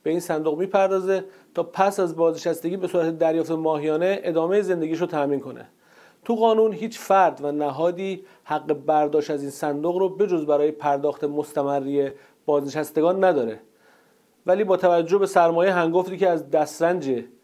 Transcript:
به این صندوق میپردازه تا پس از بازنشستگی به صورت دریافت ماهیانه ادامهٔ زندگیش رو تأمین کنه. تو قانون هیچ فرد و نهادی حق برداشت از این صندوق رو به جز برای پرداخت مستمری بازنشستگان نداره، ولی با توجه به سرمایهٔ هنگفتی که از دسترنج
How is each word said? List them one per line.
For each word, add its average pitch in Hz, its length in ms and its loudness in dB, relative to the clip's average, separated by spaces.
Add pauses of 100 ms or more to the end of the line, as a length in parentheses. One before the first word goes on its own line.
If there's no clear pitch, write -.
به 156 80 -4
این 170 100 -2
صندوق 156 380 -2
میپردازه 190 640 2 (300)
تا 170 80 -2
پس 196 380 0
از 165 160 -2
بازنشستگی 165 600 0
به 185 120 -4
صورت 165 300 0
دریافت 160 320 0
ماهیانه 160 720 0
ادامهٔ 175 400 0
زندگیش 165 380 -2
رو 175 60 0
تأمین 143 340 -2
کنه. 120 280 -14 (560)
تو 233 100 -2
قانون 220 380 4
هیچ 190 260 -10
فرد 185 440 2
و 147 100 -4
نهادی 170 720 -4 (200)
حق 151 280 -4
برداشت 151 580 0
از 147 120 -4
این 139 80 -8
صندوق 151 460 -2
رو 190 120 2
به 190 180 0
جز 170 200 0
برای 147 240 2
پرداخت 147 540 -2
مستمری 143 840 -2 (360)
بازنشستگان 156 800 0
نداره، 123 360 0 (840)
ولی 190 180 2
با 190 120 2
توجه 175 420 2
به 196 80 2
سرمایهٔ 175 460 4
هنگفتی 180 440 0
که 185 120 2
از 151 220 -2
دسترنج 151 720 0 (200)